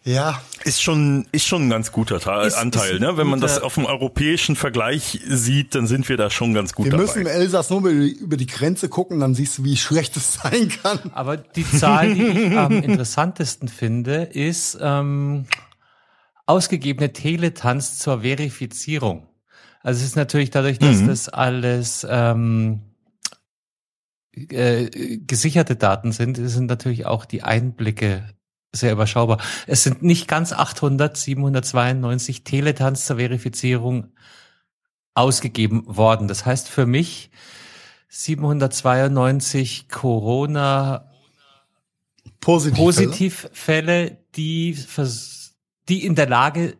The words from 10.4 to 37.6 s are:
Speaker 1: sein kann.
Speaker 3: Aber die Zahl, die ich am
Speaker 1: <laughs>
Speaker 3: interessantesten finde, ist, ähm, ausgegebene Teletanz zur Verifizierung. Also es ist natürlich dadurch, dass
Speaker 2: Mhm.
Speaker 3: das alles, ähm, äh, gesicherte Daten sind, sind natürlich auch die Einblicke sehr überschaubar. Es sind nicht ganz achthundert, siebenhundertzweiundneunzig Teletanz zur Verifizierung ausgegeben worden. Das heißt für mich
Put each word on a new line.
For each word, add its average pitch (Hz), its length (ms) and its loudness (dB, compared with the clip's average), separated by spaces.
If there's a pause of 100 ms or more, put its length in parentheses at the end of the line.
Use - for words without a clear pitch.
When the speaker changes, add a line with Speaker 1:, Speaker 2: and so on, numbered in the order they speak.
Speaker 1:
sein 226 280 2 (120)
kann. 202 180 0 (140)
Speaker 3:
Aber 135 240 -4
die 151 340 -6
Zahl, 151 440 4
die 196 100 2
ich 202 320 2
am 143 140 4
Speaker 1:
<laughs> 147 120 4
Speaker 3:
interessantesten 147 840 -2
finde, 120 540 -2
ist, 170 580 -4
ähm, 143 640 -2 (1040)
ausgegebene 143 680 0
Teletanz 156 840 -2
zur 127 220 -2
Verifizierung. 127 1040 -4 (560)
Also 123 180 0
es 135 80 -2
ist - 60 -8
natürlich 143 360 0
dadurch, 135 260 0
dass 143 220 6
Speaker 2:
Mhm. 104 80 6
Speaker 3:
das - 220 0
alles, 123 760 -2
ähm, 113 760 2 (1500)
äh, 123 920 -2
gesicherte 139 500 2
Daten 101 360 0
sind, 120 260 -2
sind 120 300 -2
natürlich 120 380 -4
auch - 200 -2
die - 180 -8
Einblicke 107 800 -2 (500)
sehr 117 200 0
überschaubar. 110 460 2 (280)
Es - 160 2
sind 131 200 -2
nicht 170 260 4
ganz 165 240 0
achthundert, 143 640 0
siebenhundertzweiundneunzig 127 1300 0
Teletanz 135 600 0
zur 127 120 -2
Verifizierung 123 960 -2 (1000)
ausgegeben 113 760 2
worden. 107 420 4
Das - 160 -6
heißt 131 240 -2
für 131 160 2
mich 143 460 -2 (760)